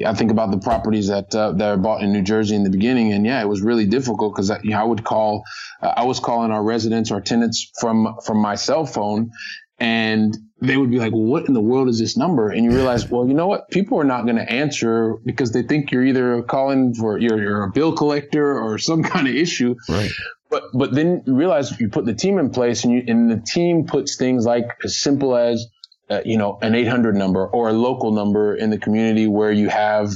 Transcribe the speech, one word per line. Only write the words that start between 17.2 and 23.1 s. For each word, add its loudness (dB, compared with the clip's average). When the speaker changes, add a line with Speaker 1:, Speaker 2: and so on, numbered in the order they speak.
Speaker 1:
you're -2
a -4
bill 2
collector 0
or -4
some 0
<laughs> -2
kind 0
of -2
issue. 0
Speaker 2:
Right. -2
Speaker 1:
But, -2
but 0
then 2
you 2
realize 0
you 0
put -2
the -2
team 0
in 0
place 0
and 4
you, 2
and 4